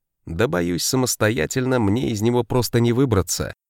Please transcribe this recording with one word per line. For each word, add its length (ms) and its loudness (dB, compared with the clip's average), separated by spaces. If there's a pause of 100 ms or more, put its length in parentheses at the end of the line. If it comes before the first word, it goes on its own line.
(260)
да, 220 0
боюсь, 360 0
самостоятельно 920 0
мне 320 0
из 100 -6
него 220 2
просто 380 0
не 120 2
выбраться. 640 0 (160)